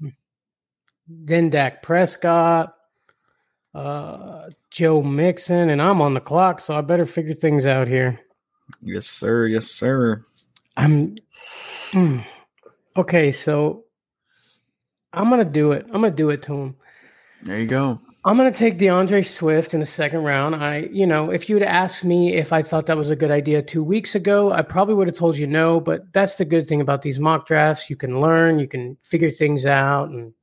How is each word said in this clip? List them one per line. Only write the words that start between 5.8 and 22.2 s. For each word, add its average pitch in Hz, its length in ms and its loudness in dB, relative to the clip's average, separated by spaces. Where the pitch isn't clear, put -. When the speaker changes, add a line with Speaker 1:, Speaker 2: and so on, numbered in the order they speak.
Speaker 1:
I'm 180 200 4
on 143 120 2
the 131 80 -2
clock, 175 380 0
so 151 160 -8
I 151 60 -2
better 165 260 0
figure 156 260 -6
things 147 320 2
out 131 220 2
here. 127 320 0
Speaker 2:
Yes, 95 240 -6
sir. 113 400 0
Yes, 110 180 -2
sir. 117 580 -2
Speaker 1:
I'm, 151 400 2
hmm. 165 280 2
Okay, 170 360 2
so 151 540 -4
I'm 214 180 2
gonna 240 120 4
do 151 280 2
it. - 160 -2
I'm 202 140 -2
gonna 220 100 2
do 151 180 0
it 147 140 -2
to 147 100 -8
him. 135 220 -8
Speaker 2:
There 98 180 -8
you 113 80 -2
go. 131 320 0
Speaker 1:
I'm 202 100 4
gonna 262 160 4
take 226 260 0
DeAndre 190 480 2
Swift 156 480 -2
in 160 60 0
the 156 60 -2
second 156 380 -4
round. 147 320 0
I, 147 240 -4
you 196 160 0
know, 156 240 0
if 175 160 -6
you 214 80 0
had 202 80 2
asked 180 400 -2
me 175 320 2